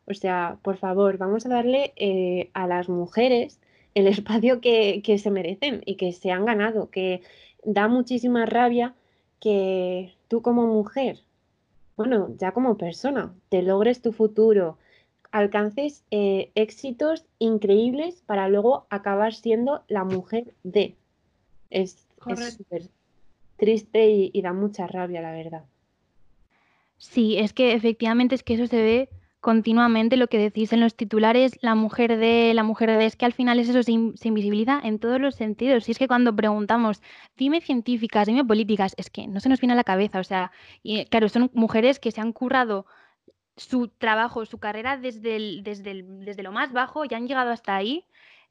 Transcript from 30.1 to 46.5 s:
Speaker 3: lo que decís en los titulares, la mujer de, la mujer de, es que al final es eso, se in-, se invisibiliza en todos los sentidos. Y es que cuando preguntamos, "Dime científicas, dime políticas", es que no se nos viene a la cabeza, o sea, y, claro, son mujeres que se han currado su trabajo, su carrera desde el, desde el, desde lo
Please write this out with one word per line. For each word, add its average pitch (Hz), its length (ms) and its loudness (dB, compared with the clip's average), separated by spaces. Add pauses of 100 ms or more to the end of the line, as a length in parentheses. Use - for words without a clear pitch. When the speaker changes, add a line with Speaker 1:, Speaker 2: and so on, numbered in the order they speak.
Speaker 3:
lo 247 100 2
que 233 100 0
decís 214 340 0
en 233 100 4
los 226 140 2
titulares, 226 640 2
la 226 120 0
mujer 220 440 0
de, 226 360 4
la 226 100 2
mujer 220 280 0
de, 220 160 4
es 220 80 -4
que - 100 0
al 240 80 2
final 247 260 2
es 233 100 0
eso, 247 120 4
se 233 100 0
in-, 226 240 0
se - 120 -8
invisibiliza 214 560 0
en 214 160 -4
todos 240 200 -2
los 269 160 -2
sentidos. 226 540 0
Y 226 40 -2
es - 40 -4
que 262 100 0
cuando 240 280 2
preguntamos, 214 640 0 (360)
"Dime 285 240 0
científicas, 226 680 0
dime 254 180 2
políticas", 208 520 0
es - 120 -12
que - 180 -12
no 196 120 -8
se 262 100 0
nos 262 100 2
viene 247 140 2
a - 40 2
la 240 60 2
cabeza, 196 360 -2
o 185 40 -4
sea, 185 280 -4 (320)
y, 214 220 -4
claro, 220 240 2
son 247 260 2
mujeres 233 440 2
que 226 120 -4
se 214 100 -10
han 220 120 -4
currado 247 520 -2 (720)
su 247 320 -4
trabajo, 226 560 -2
su 214 140 -16
carrera 220 380 -6
desde 226 380 -8
el, 208 280 -8
desde 202 280 -12
el, 190 340 -16
desde 202 180 -12
lo 190 80 -14